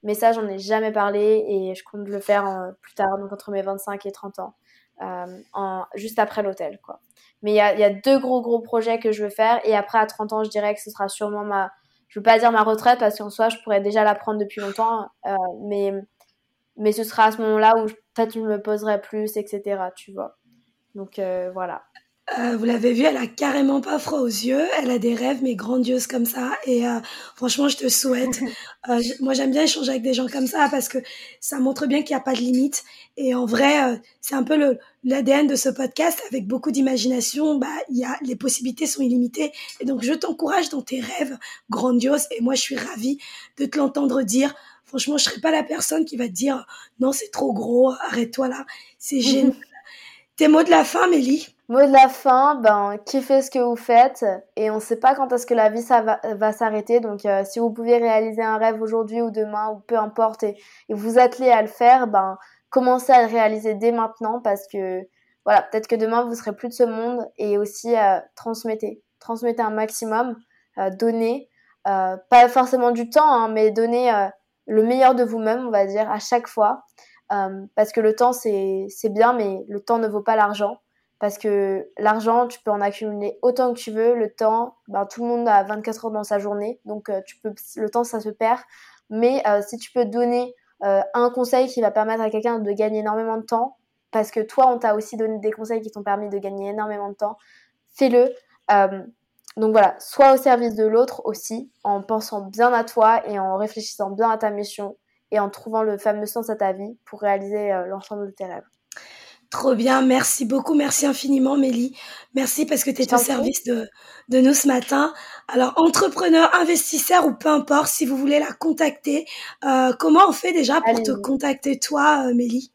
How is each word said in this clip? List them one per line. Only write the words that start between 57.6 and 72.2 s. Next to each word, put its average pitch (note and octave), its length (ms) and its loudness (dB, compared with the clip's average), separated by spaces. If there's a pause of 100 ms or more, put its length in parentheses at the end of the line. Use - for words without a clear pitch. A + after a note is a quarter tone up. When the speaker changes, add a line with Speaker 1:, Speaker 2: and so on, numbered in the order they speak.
Speaker 1:
pouvez A#3 260 2
réaliser A3 460 2
un A3 160 0
rêve A3 240 0
aujourd'hui A3+ 400 -2
ou A#3 80 -2
demain G#3+ 400 -4
ou G#3+ 80 -10
peu A#3 180 -4
importe A3 460 -2
et, G#3 140 -4 (340)
et G#3+ 40 -4
vous A3 240 2
atteler B3 320 4
à A3 120 6
le G#3+ 60 -2
faire, B3 380 6
ben, F#3+ 300 0 (320)
commencez B3+ 440 2
à B3 100 10
le A3+ 100 0
réaliser A3 420 0
dès A3 180 0
maintenant A3+ 480 -4
parce G#3 260 -2
que, F#3+ 420 -8 (380)
voilà, G#3 160 6
peut-être A3 240 -6
que A#3 100 0
demain A3+ 280 0
vous A#3 100 -6
serez A3 200 -8
plus A#3+ 140 -10
de A#3 60 -12
ce - 80 2
monde A#3 440 -2 (120)
et G#3 180 0
aussi, G#3 400 -2
euh, G3 220 4 (160)
transmettez, A3 640 -8 (200)
transmettez A#3 420 -4
un A3 80 -2
maximum, A3 640 -4 (400)
euh, F#3+ 140 -4
donnez, A3+ 580 -2 (400)
euh, F#3+ 300 -2 (100)